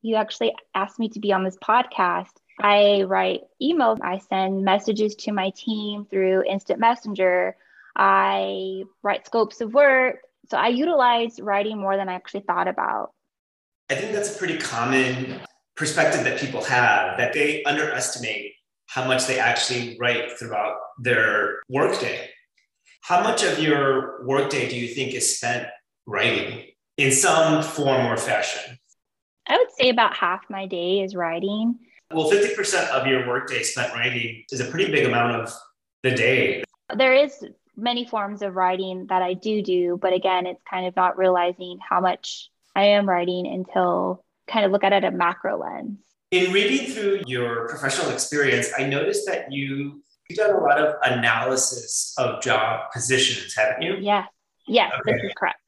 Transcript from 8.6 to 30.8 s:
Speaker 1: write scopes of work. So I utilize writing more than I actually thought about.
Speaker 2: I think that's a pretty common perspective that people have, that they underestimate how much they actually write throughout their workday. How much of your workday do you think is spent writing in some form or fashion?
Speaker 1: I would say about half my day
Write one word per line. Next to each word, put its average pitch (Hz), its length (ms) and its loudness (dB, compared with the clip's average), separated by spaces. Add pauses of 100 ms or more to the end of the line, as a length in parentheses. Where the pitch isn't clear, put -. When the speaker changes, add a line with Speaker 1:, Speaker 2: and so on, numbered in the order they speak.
Speaker 1:
write 202 220 -2
scopes 226 380 -2
of 220 100 -6
work. 262 440 4 (340)
So - 80 -2
I 202 100 2
utilize 247 720 2
writing 208 380 -2
more 196 180 -2
than 190 140 -4
I - 20 -6
actually 185 300 -10
thought 180 260 -2
about. - 440 -4 (760)
Speaker 2:
I 135 60 -2
think 208 180 -6
that's - 240 -4
a - 20 -14
pretty 170 200 -4
common 127 840 0 (340)
perspective - 500 2
that 127 140 0
people 123 260 -4
have, 120 520 2
that 120 160 0
they 147 320 0
underestimate 127 880 -4 (340)
how 120 200 -4
much 131 200 2
they 127 120 0
actually 120 600 0
write 120 400 -2
throughout 107 380 -4 (220)
their 117 640 0 (100)
workday. - 580 -2 (720)
How - 220 2
much 220 200 0
of 175 160 0
your 139 680 0
workday 135 420 0
do 123 80 -6
you 120 120 -6
think 123 260 -6
is - 240 -2
spent 120 280 -4 (400)
writing - 600 -2 (320)
in 135 120 2
some 160 520 4
form 131 440 0
or 117 100 0
fashion? - 640 -4 (680)
Speaker 1:
I 285 120 2
would 494 200 2
say 254 120 4
about 233 240 4
half 180 340 -2
my 196 180 -10
day 185 340 -2